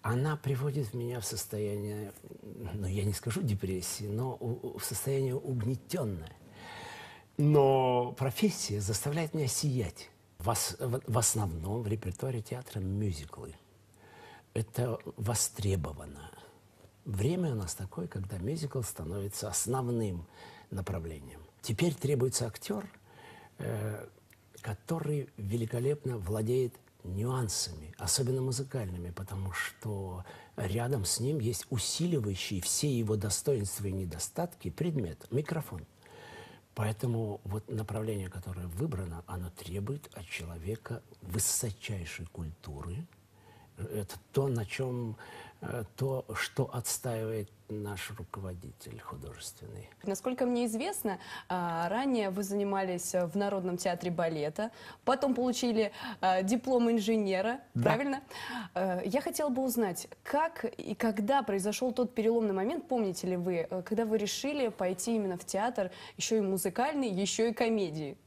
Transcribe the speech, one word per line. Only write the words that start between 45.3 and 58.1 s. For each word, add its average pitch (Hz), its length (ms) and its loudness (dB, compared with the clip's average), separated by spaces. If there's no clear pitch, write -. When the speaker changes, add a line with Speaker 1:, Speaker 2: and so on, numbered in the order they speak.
Speaker 1:
э, 120 220 -4
то, 131 360 0
что - 400 0
отстаивает 110 760 -2
наш 104 500 -6
руководитель 92 840 -10
художественный. - 880 -12
Speaker 2:
Насколько 247 420 0
мне 240 200 2
известно, 226 520 -2
а, 170 400 0
ранее 233 400 2
вы 190 140 -2
занимались 196 720 0
в 175 220 2
Народном 196 400 2
театре 175 360 0
балета, 165 600 0
потом 262 300 4
получили, 233 580 4
а, 185 220 6
диплом 233 460 4
инженера, 220 680 4
Speaker 1:
Да. 120 100 4
Speaker 2:
правильно? 277 380 6